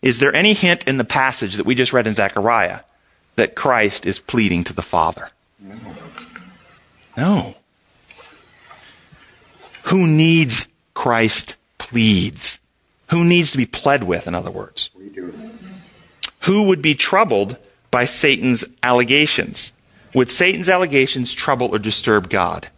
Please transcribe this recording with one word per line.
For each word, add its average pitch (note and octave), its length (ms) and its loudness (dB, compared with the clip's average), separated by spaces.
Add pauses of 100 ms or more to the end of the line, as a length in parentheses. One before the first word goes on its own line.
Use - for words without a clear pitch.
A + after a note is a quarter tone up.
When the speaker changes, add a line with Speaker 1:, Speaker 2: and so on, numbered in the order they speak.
Speaker 1:
Is A#2+ 200 2
there C#3 120 4
any F#3+ 220 4
hint F3+ 300 0
in C3+ 140 -2
the B2+ 60 0
passage B2 520 -2
that G2+ 100 -2
we B2+ 80 2
just B2 180 0
read A#2+ 140 2
in G#2+ 80 -2
Zechariah G2+ 680 0 (540)
that - 220 0
Christ A2 500 0
is F#2+ 140 0
pleading F#2+ 440 0
to D#2+ 80 -10
the D#2+ 100 -6
Father? - 480 -2 (280)
No. G2 160 -20 (1400)
No. D3+ 380 0 (2250)
Who F#3 220 2
needs D#3 600 4 (260)
Christ A2+ 640 0 (220)
pleads? - 800 0 (480)
Who E3+ 160 2
needs E3+ 280 4
to C3 60 -2
be A#2+ 80 0
pled C#3 380 0
with, F2 220 -4
in F2 80 -6
other F2+ 160 -6
words? - 460 -10
Speaker 2:
We G2 120 -20
do. F2+ 240 -14 (1080)
Speaker 1:
Who G#3 240 2
would F3+ 180 2
be D3+ 120 2
troubled B2+ 640 0 (340)
by B2 140 2
Satan's B2+ 600 0 (180)
allegations? B2+ 880 0 (420)
Would B2+ 160 2
Satan's F3+ 380 0
allegations C#3 640 0
trouble B2 360 -2
or G2+ 100 -2
disturb G#2+ 520 0
God? E2+ 480 -4